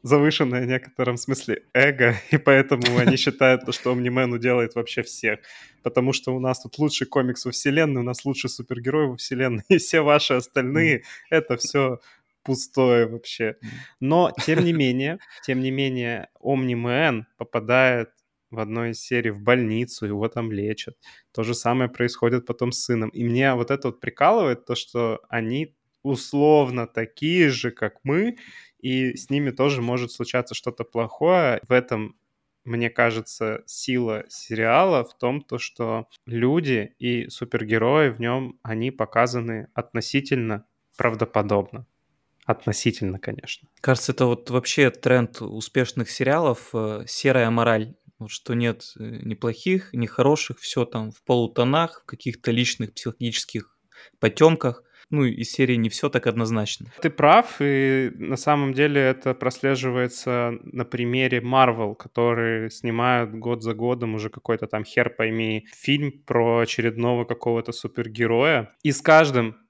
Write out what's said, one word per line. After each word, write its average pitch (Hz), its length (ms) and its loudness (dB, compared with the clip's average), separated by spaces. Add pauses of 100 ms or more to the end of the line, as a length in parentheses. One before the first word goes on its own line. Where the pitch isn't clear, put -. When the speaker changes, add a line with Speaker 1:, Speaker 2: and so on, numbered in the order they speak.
Speaker 1:
завышенное 143 600 2
в 120 40 -4
некотором 123 500 -2
смысле - 460 -4 (100)
эго, 127 500 4
<laughs> - 80 -4
и - 60 4
поэтому 131 600 6
они 127 200 6
Speaker 2:
<laughs> - 0 -
Speaker 1:
считают, 131 480 4
то, 127 60 -4
что 123 200 -2
Омнимену 123 460 0
делает 120 380 0
вообще 117 280 -4
всех. - 360 -2 (440)
Потому 127 300 0
что 127 220 -4
у 131 40 -4
нас 127 220 -2
тут - 180 -18
лучший 143 280 0
комикс 127 380 0
во 123 60 -4
вселенной, 143 500 0
у - 40 -2
нас 123 200 -6
лучший 135 240 -4
супергерой 131 580 -2
во 127 100 -6
вселенной, 123 480 -4
<laughs> - 40 -20
и 190 100 8
все - 220 0
ваши 147 340 4
остальные 139 640 0
Speaker 2:
Мгм. — - 60 -8 (280)
Speaker 1:
это 160 260 2
всё 131 420 -2 (440)
пустое 123 640 2
вообще. 113 540 -6
Speaker 2:
Мгм. 110 100 -14 (280)
Speaker 1:
Но, 160 320 4 (140)
тем 165 180 2
не 170 100 2
Speaker 2:
<laughs> - 0 -
Speaker 1:
менее, 139 460 0 (260)
тем 127 160 -2
не 131 100 -2
менее, 127 580 -4 (100)
Омнимен 123 880 -2 (120)
попадает 120 720 0 (420)
в 113 80 -10
одной 113 320 -4
из 113 100 -10
серий 117 300 -2
в 101 100 -10
больницу, 117 640 0
его 104 240 -2
там 113 220 -6
лечат. 104 440 -6 (380)
То 113 100 -4
же 113 120 -4
самое 123 340 0
происходит 123 560 -2
потом 117 260 -4
с - 140 -4
сыном. 110 240 -2
И 117 140 -8
меня 127 320 2
вот 120 160 -2
это 139 180 -2
вот 117 100 -12
прикалывает, 170 680 2
то, 123 100 -4
что 117 540 -4
они 120 460 -4 (280)
условно 139 840 2
такие 151 640 0
же, 123 220 -4
как - 320 -6
мы, 190 340 -2 (420)
и 131 380 -2
с - 140 -14
ними 143 200 0
тоже 135 300 0
может 120 300 -4
случаться 123 440 -4
что-то - 280 -8
плохое. 139 840 0
В - 60 0
этом, 113 420 0 (480)
мне 117 280 -4
кажется, 113 760 -2
сила 120 640 -4
сериала 120 760 2
в - 140 -12
том, 131 240 -4
то, - 160 -10
что 113 500 -8 (200)
люди 123 720 0
и 120 300 -4
супергерои 120 800 0
в 113 120 -6
нём, 123 420 -6
они 113 280 -4
показаны 117 840 -2
относительно 117 920 -4 (320)
правдоподобно. 110 920 -2 (580)
Относительно, 101 760 -2
конечно. - 500 -12 (120)
Speaker 2:
Кажется, 131 300 0
это 123 160 2
вот 120 240 -2
вообще 127 400 2
тренд 123 500 0
успешных 113 680 -4
сериалов, 135 640 0
э, 107 340 -4
серая 127 420 2
мораль. 117 460 2 (240)
Вот 110 120 -14
что - 220 -8
нет, 120 460 -2
э, - 40 -12
ни 110 300 -10
плохих, 185 600 -2
ни 120 120 -2
хороших, 131 540 0
всё - 260 -2
там 110 260 -8
в - 120 -20
полутонах, 127 800 0
в - 20 -20
каких-то - 460 -6
личных 120 420 -2
психологических - 840 -8 (420)
потёмках. 151 640 4 (280)
Ну, 147 140 2
из 117 260 -4
серии 127 240 2
не 113 140 0
всё 143 200 -4
так 127 180 0
однозначно. 110 600 -2 (140)
Speaker 1:
Ты 135 80 0
прав, 170 520 6
и 135 540 2
на 120 220 -4
самом 143 360 0
деле 143 280 2
это 131 320 0
прослеживается 123 1200 -2 (100)
на 123 220 -8
примере 123 560 0
Marvel, 117 540 2
которые 117 760 -2
снимают 120 640 0
год 113 280 -6
за 113 100 -4
годом 117 420 -4
уже 107 140 -6
какой-то - 380 -4
там, 110 180 -6
хер 120 240 0
пойми, 110 680 -2
фильм 143 360 -2 (140)
про 117 340 2
очередного 117 680 0
какого-то 117 460 -4
супергероя. 117 1120 0
И 147 80 2
с - 100 -2
каждым 139 560 6 (120)